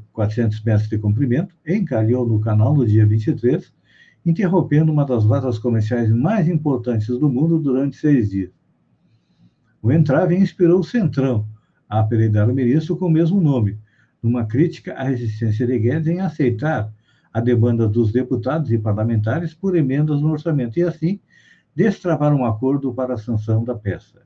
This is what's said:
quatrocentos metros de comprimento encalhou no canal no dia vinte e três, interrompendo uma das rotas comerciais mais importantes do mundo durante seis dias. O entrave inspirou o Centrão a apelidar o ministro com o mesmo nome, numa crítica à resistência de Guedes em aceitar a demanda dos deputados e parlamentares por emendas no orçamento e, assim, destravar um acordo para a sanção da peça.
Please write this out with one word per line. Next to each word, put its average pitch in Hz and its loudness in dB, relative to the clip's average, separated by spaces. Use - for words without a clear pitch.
quatrocentos 107 -2
metros 107 0
de 110 -4
comprimento 117 0
encalhou 127 0
no 110 2
canal 107 2
no 135 2
dia 107 4
vinte 107 2
e 156 0
três, 131 -2
interrompendo 160 2
uma 147 2
das 120 0
rotas 127 2
comerciais 113 0
mais 165 2
importantes 127 -2
do 127 0
mundo 160 0
durante 139 -2
seis 135 2
dias. 95 -6
O 107 0
entrave 160 2
inspirou 185 2
o - -6
Centrão 135 -2
a 107 0
apelidar 107 2
o 127 0
ministro 139 0
com 180 -2
o 165 2
mesmo 170 2
nome, 120 0
numa 117 0
crítica 151 -2
à 131 -8
resistência 113 -2
de 120 0
Guedes 147 -2
em 170 -2
aceitar 127 -4
a 113 -2
demanda 117 2
dos 107 0
deputados 127 -2
e 113 2
parlamentares 110 -2
por 190 -4
emendas 147 0
no 151 0
orçamento 147 -4
e, 170 0
assim, 175 -4
destravar 156 0
um 131 2
acordo 131 -2
para 127 -4
a - -6
sanção 110 -2
da 120 -4
peça. 95 -10